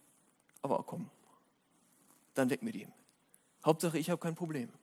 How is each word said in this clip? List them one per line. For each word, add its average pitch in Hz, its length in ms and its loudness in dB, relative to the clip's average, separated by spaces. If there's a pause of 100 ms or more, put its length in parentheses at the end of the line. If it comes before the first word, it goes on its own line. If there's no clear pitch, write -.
(600)
aber 139 220 2
komm, - 260 -8 (1300)
dann 131 160 4
weg 135 120 0
mit 107 120 -6
ihm. - 180 -10 (720)
Hauptsache, 160 320 4
ich 156 140 0
habe 165 100 2
kein 165 140 -2
Problem." 156 380 -6 (100)